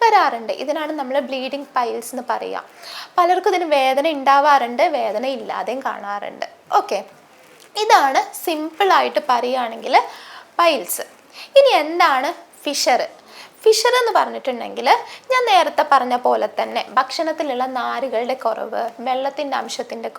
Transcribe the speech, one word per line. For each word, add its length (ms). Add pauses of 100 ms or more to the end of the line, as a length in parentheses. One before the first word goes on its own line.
വരാറുണ്ട്. 520 (100)
ഇതിനാണ് 360
നമ്മൾ 160 (140)
ബ്ലീഡിംഗ് 460
പൈൽസ് 380
എന്ന് 180
പറയുക. 320 (540)
പലർക്കും 360
ഇതിന് 140 (100)
വേദന 280 (120)
ഉണ്ടാവാറുണ്ട്, 680 (160)
വേദന 260 (140)
ഇല്ലാതെയും 480
കാണാറുണ്ട്. 600 (320)
ഓക്കെ, 200 (840)
ഇതാണ് 380 (240)
സിമ്പിളായിട്ട് 840
പറയുകയാണെങ്കിൽ 640 (640)
പൈൽസ്. 460 (540)
ഇനി 120 (120)
എന്താണ് 480 (340)
ഫിഷർ? 380 (640)
ഫിഷർ 340
എന്ന് 180
പറഞ്ഞിട്ടുണ്ടെങ്കിൽ 720 (440)
ഞാൻ 100 (100)
നേരത്തെ 320 (100)
പറഞ്ഞ 220 (100)
പോലെ 220 (120)
തന്നെ 220 (160)
ഭക്ഷണത്തിലുള്ള 680 (140)
നാരുകളുടെ 640
കുറവ്, 400 (240)
വെള്ളത്തിൻ്റെ 540
അംശത്തിൻ്റെ 580